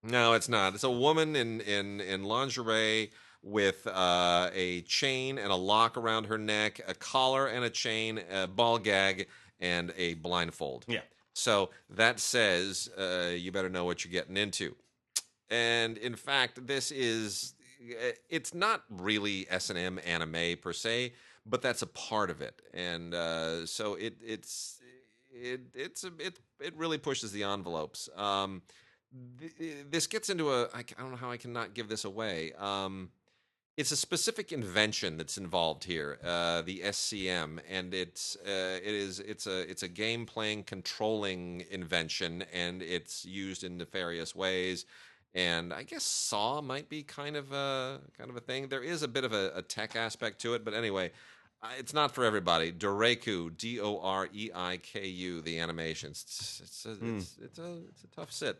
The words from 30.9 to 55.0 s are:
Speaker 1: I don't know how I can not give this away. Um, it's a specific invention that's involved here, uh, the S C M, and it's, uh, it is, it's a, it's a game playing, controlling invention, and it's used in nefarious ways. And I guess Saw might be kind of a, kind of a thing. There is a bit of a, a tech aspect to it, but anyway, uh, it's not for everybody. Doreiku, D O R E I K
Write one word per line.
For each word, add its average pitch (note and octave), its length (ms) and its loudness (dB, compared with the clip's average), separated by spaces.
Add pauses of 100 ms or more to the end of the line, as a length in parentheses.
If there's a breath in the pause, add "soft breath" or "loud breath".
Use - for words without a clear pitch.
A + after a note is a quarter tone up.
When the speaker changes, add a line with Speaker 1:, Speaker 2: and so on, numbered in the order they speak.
Speaker 1:
I - 40 -10
don't A#2 100 -8
know B2 60 -10
how B2 140 -6
I A#2+ 60 -6
can A#2+ 160 -10
not A2 200 -4
give G#2+ 160 -6
this G#2+ 160 -2
away. F#2+ 540 -2
Um, F#2+ 500 -4 (680)
it's D3 140 0
a D3+ 40 0
specific G3+ 560 -2
invention G#2+ 640 0
that's D#2+ 200 -6
involved E2+ 460 0
here, D2+ 400 -4
uh, E2+ 400 0
the F2+ 200 -8
S G2+ 140 -2
C F#2+ 320 -2
M, E2 400 -2
and F#2 240 -4
it's, F2+ 440 -4
uh, F#2 460 -2
it - 0 -
is, G2+ 360 -2
it's G2+ 260 -8
a, F#2 240 -2
it's F#2 140 -8
a F#2 40 -6
game A2 380 -2
playing, G#2+ 380 -2
controlling F#2 1080 -2
invention, F2 840 -2
and F2+ 300 -2
it's E2+ 420 -6
used F#2+ 400 -8
in F2+ 140 -8
nefarious E2+ 580 -6
ways. F#2 520 0 (480 loud breath)
And F2 360 2
I E2 120 -8
guess D#4 200 -8
Saw A#2 580 0
might C#3 280 -8
be D3+ 140 -8
kind C#3+ 320 -8
of C#3 160 -6
a, C3+ 500 -2 (160)
kind B2 140 -14
of B2 40 -12
a A#2+ 40 -8
thing. C3 300 -4
There C3+ 120 -2
is D#3 220 -4
a C#3+ 40 -2
bit C3 160 0
of A2+ 100 0
a, F#2+ 200 2
a F2+ 80 -6
tech - 340 -6
aspect A2+ 460 -4
to A#2+ 140 0
it, A2 100 -4
but G#2+ 80 -2
anyway, G2 380 0 (500 loud breath)
uh, A2 60 -8 (100)
it's B2+ 160 -10
not D3 220 4
for B2+ 80 2
everybody. F2 480 6
Doreiku, G2 840 2
D A#2 240 -6
O G#2 200 0
R F#2+ 340 0
E G#2 220 -6
I F2+ 220 -2
K G2 280 -8